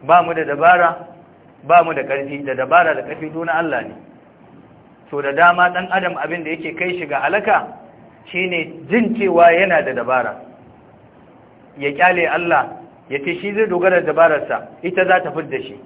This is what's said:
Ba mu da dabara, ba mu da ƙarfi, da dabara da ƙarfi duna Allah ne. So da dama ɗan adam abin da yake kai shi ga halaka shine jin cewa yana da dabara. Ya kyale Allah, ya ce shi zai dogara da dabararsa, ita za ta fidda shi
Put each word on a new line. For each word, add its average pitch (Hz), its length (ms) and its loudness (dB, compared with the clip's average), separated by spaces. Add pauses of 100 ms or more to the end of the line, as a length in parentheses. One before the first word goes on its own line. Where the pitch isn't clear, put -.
Ba 165 200 6
mu 165 120 -2
da 160 100 -4
dabara, 165 520 2 (680)
ba 170 200 6
mu 165 100 -4
da 139 80 -4
ƙarfi, 139 420 -6
da 131 100 -4
dabara 151 400 2
da 131 80 -8
ƙarfi 156 300 -10
duna 165 220 -6
Allah 156 280 -2
ne. 110 120 -14 (1160)
So 143 120 -6
da 139 100 -2
dama 175 380 4
ɗan 180 200 -6
adam 180 260 -2
abin 156 280 -6
da 156 60 -8
yake 160 280 -8
kai 180 200 -4
shi 170 80 -8
ga 143 160 -4
halaka 190 440 0 (600)
shine 175 640 -6
jin 226 260 2
cewa 170 360 6
yana 175 320 2
da 135 80 -4
dabara. 120 420 -2 (1400)
Ya 143 140 -4
kyale 175 360 2
Allah, 156 380 0 (420)
ya 135 100 -6
ce 170 220 -6
shi 202 140 -8
zai 220 120 0
dogara 180 380 2
da 151 80 -2
dabararsa, 147 560 2 (140)
ita 180 240 -2
za 185 140 2
ta 160 100 -8
fidda 139 320 -8
shi 101 240 -16